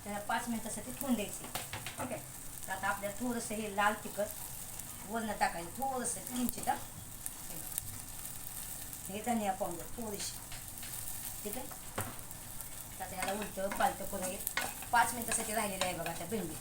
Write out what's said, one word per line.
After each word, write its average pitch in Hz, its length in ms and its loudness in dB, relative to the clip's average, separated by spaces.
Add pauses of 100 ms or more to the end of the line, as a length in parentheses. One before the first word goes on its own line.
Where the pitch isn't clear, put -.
त्याला 202 140 0 (100)
पाच 233 200 2
मिनिटासाठी 226 440 -2
ठेवून 262 220 4
द्यायची. 202 300 0
ठीक - 680 -4
आहे, - 80 -4 (460)
तर 185 60 -2
आता 196 160 2
आपल्याला 196 320 0
थोडंसं 233 340 0
हे 208 220 -2
लाल 208 180 8 (100)
तिखट - 1040 -4
वरनं 220 300 0
टाकायचं, 170 380 2
थोडंसं 254 420 2
एक 247 200 -2
इंच - 260 2
टाक. 247 120 4 (2250)
हे 196 180 -2
धनिया 220 260 6
पावडर 170 320 0 (120)
थोडीशी, 208 360 -2 (1120)
ठीक 208 120 0
आहे. 254 100 -2 (1300)
तर 190 60 -2
आता 190 100 -4
ह्याला 185 180 0
उलटं 202 460 0
पालटं 190 280 4
करून 185 180 0
एक - 360 0 (320)
पाच 240 220 10
मिनिटासाठी 226 400 2
राहिलेलं 196 300 4
आहे 180 100 4
बघा 165 160 0
आता 165 200 -2
भेंडी. 175 300 2